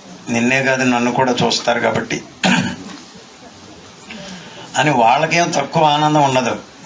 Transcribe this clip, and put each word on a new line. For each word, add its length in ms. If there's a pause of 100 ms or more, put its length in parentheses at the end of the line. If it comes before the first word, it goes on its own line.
(300)
"నిన్నే 340
కాదు, 200
నన్ను 280
కూడా 200
చూస్తారు 480
కాబట్టి" 440 (2500)
అని 120
వాళ్ళకేం 600
తక్కువ 320
ఆనందం 400
ఉండదు. 360 (260)